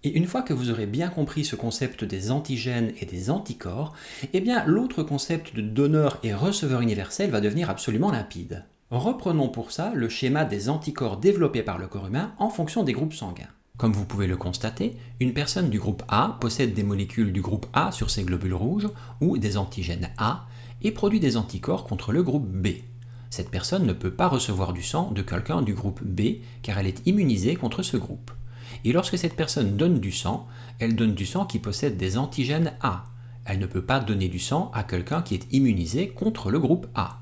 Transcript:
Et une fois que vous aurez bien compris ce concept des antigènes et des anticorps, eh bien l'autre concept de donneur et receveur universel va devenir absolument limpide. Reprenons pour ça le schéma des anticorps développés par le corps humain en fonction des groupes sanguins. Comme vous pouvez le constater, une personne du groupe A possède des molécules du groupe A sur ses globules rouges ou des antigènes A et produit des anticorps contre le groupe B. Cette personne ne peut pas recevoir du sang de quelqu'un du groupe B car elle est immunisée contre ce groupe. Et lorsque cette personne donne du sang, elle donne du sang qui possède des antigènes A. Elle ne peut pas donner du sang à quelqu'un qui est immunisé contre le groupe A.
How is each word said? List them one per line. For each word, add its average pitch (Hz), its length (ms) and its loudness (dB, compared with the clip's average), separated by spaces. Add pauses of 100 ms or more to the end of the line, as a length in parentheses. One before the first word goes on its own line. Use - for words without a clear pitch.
Et 143 140 0
une 175 100 4
fois 254 160 -2
que 254 100 -2
vous 123 180 0
aurez 107 160 0
bien 143 220 -2
compris 151 360 -2
ce - 100 -4
concept 120 480 -4
des 98 300 -2
antigènes 123 680 0
et 95 60 -6
des 92 240 -4
anticorps, 151 600 -4 (400)
eh 185 80 4
bien 233 260 2
l'autre 196 380 2
concept 156 500 -2
de 113 80 -2
donneur 143 640 4
et 107 100 0
receveur 131 460 2
universel 113 500 0
va 110 100 2
devenir 104 300 2
absolument 117 400 2
limpide. 98 540 -4 (260)
Reprenons 156 580 2
pour 117 220 -6
ça 196 240 -4
le 120 140 0
schéma 135 360 2
des 101 240 -2
anticorps 139 500 -2
développés 165 440 4
par 90 160 -4
le 92 80 -8
corps 98 220 -8
humain 165 300 -2
en 220 120 0
fonction 175 320 0
des 135 100 2
groupes 156 220 -2
sanguins. - 340 -10 (280)
Comme 113 160 4
vous 98 120 2
pouvez 101 220 0
le 90 100 2
constater, 110 600 -2 (240)
une 127 120 4
personne 147 380 2
du 104 80 2
groupe 98 300 -2
A - 320 4
possède 117 340 2
des 104 80 2
molécules 101 500 2
du 98 80 2
groupe 92 320 -2
A 156 200 2
sur - 180 -2
ses 101 140 0
globules 90 300 0
rouges 170 340 0 (320)
ou 165 180 4
des 101 180 0
antigènes 90 600 -2
A 113 280 0 (340)
et 214 120 2
produit 208 260 2
des 131 180 4
anticorps - 480 -2
contre 104 280 -4
le 160 100 4
groupe 143 260 2
B. 92 200 0 (640)
Cette - 200 -6
personne - 340 2
ne 104 80 4
peut - 200 -2
pas 180 160 2
recevoir 95 440 0
du 85 100 -4
sang - 280 -2
de 98 120 0
quelqu'un 156 400 -2
du 104 120 2
groupe 98 300 -4
B 101 340 2 (240)
car 101 160 -2
elle 95 80 2
est - 200 -2
immunisée 151 500 4
contre 123 260 -2
ce 151 140 -2
groupe. - 340 -6 (540)
Et 117 80 4
lorsque 180 260 2
cette 170 160 0
personne 120 420 2
donne 165 220 6
du 95 140 0
sang, - 340 -2 (320)
elle 113 160 2
donne 110 200 4
du 95 120 -2
sang 190 200 0
qui 117 120 -2
possède 104 380 0
des 92 200 0
antigènes 143 640 2
A. 92 240 0 (400)
Elle 95 140 0
ne 95 80 0
peut 90 160 -2
pas 131 160 2
donner 98 300 2
du 87 100 -4
sang 160 340 0
à 107 120 -2
quelqu'un 117 380 -2
qui 110 120 -2
est - 180 -4
immunisé 131 560 4
contre - 420 -2
le 151 100 4
groupe 156 340 4
A. 90 280 -2